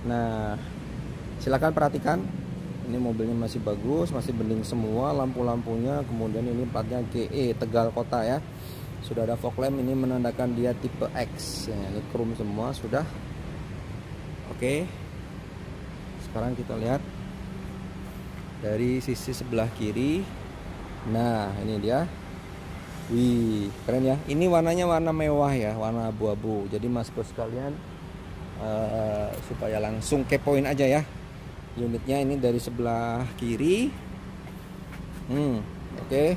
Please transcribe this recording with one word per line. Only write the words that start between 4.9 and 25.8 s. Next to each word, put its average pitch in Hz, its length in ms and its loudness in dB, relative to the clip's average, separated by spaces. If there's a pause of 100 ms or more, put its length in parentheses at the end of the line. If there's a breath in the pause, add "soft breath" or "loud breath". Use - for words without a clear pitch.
lampu-lampunya. 123 880 2
Kemudian 113 400 0
ini 120 240 0
platnya 117 400 -2
G 113 240 -2
E, 123 240 2
Tegal 113 400 4
Kota 117 320 0
ya. 139 160 0 (640 loud breath)
Sudah 113 160 0
ada 117 160 0
fog 120 160 -2
lamp, 135 240 0
ini 131 160 2
menandakan 123 560 2
dia 120 240 2
tipe - 400 -2
X. - 560 -4
Ya, 104 80 -2 (160)
ini 104 160 -4
chrome 113 240 0
semua 110 400 -2
sudah. 131 320 0 (1400)
Oke. 143 320 0 (1400)
Sekarang 117 320 -2
kita 113 160 -4
lihat 117 240 0 (1600)
dari 123 460 2
sisi 127 320 -2
sebelah 117 400 0
kiri. 127 480 2 (880)
Nah, 113 400 4 (100)
ini 107 220 0
dia. 131 240 4 (1040)
Wih, 117 560 4 (160)
keren 131 320 4
ya. - 20 0 (140)
Ini 165 160 6
warnanya 170 400 6
warna 165 240 4
mewah 147 400 4
ya, 110 240 2
warna 113 320 0